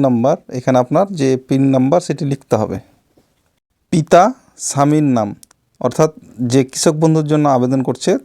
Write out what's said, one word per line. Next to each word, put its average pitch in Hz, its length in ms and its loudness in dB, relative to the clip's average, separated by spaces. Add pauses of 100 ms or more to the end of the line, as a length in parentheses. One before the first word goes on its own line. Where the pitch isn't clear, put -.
নাম্বার, 127 300 2 (220)
এখানে 127 260 0
আপনার 160 220 0 (140)
যে 135 100 0 (180)
পিন 135 160 0 (120)
নাম্বার 135 320 2
সেটি 147 240 -6
লিখতে - 300 -4
হবে। 95 160 -6 (1160)
পিতা 170 300 4 (460)
স্বামীর 151 380 0 (100)
নাম, 104 120 -2 (520)
অর্থাৎ 156 300 0 (400)
যে 135 180 4
কৃষক - 320 -2
বন্ধুর 160 300 2
জন্য 151 140 2 (120)
আবেদন 127 300 0
করছে 143 240 -4 (140)